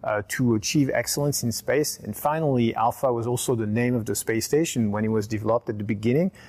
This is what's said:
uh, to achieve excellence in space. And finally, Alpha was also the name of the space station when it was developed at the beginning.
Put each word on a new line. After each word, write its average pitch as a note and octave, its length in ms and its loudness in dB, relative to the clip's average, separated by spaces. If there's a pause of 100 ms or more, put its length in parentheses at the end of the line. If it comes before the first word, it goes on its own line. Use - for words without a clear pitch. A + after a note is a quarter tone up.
uh, G#2 240 -2
to A#2+ 280 2
achieve C3+ 380 2
excellence C#3+ 500 -2
in A#2 100 0
space. C#3+ 440 -2
And G#2 160 -8
finally, C#3 640 0
Alpha B2 380 0
was A#2 120 -2
also A#2+ 300 0
the A2+ 100 -2
name A#2+ 300 2
of A2 100 -2
the G2+ 100 -2
space A2+ 300 -2
station C3+ 460 0
when G#2+ 140 0
it - 20 0
was A2 220 0
developed A2 400 0
at G#2+ 80 -4
the G#2 80 -6
beginning. A2+ 440 2 (200)